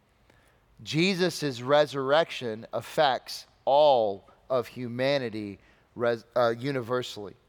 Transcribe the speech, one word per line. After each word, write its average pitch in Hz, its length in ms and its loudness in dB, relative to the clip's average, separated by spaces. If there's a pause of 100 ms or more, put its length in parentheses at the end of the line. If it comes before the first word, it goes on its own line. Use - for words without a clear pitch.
(840)
Jesus' 156 800 0
resurrection 139 1080 0
affects - 760 -2 (180)
all 123 600 4 (260)
of 127 160 0
humanity, 120 920 -4 (360)
res-, 117 300 -2 (120)
uh, 120 220 4
universally. 123 760 -4 (140)